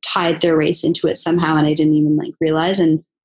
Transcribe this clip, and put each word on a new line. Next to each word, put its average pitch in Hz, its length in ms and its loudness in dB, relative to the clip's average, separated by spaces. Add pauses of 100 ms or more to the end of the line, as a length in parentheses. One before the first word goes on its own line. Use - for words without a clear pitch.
tied 170 360 -2
their 165 140 2
race 156 300 0
into 165 220 -2
it - 100 -2
somehow 165 400 0
and 151 100 2
I 151 60 0
didn't 151 220 2
even, 151 200 2
like, - 240 -4
realize, 165 400 0
and 160 240 2 (220)